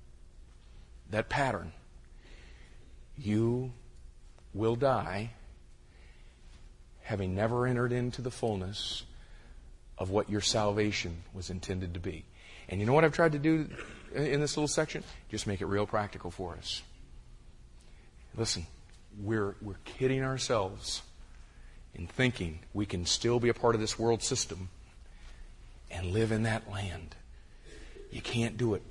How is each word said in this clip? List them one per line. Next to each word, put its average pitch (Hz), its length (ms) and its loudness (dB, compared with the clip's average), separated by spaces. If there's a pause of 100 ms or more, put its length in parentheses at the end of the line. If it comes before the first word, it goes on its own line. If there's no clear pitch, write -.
(1120)
that 107 180 2
pattern, 104 440 2 (1500)
you 117 540 2 (840)
will 113 220 4
die 113 540 2 (1700)
having 95 320 0
never 117 320 4
entered 123 260 4
into 123 300 0
the 123 80 -2
fullness 101 720 -2 (960)
of 90 120 -2
what 101 200 4
your 104 100 4
salvation 104 840 2 (100)
was 92 160 -6
intended 92 440 -2
to 87 60 -4
be. 87 240 -4 (440)
And 95 120 0
you 104 60 2
know 120 60 6
what 160 120 10
I've 156 80 8
tried 165 200 8
to 147 60 2
do 156 300 6 (460)
in 143 260 4
this 147 160 2
little 151 120 4
section? 156 340 2 (280)
Just 107 180 -2
make 98 120 2
it 90 60 0
real 101 180 4
practical 101 460 -2
for 87 240 -6
us. - 280 -6 (1500)
Listen, 107 300 0 (540)
we're, 101 400 2
we're 101 140 -6 (100)
kidding 131 380 2
ourselves 117 800 0 (920)
in 87 100 -6
thinking 98 540 0 (120)
we 101 140 2
can 90 180 -2
still 117 360 4
be 120 80 6
a 117 60 8
part 117 200 6
of 107 60 4
this - 180 0
world 113 240 4
system 92 460 -2 (1200)
and 90 220 -2
live 110 180 4
in 110 140 4
that 110 260 0
land. 90 460 -6 (960)
You - 80 -6
can't 117 360 0
do 113 180 4
it. - 160 -2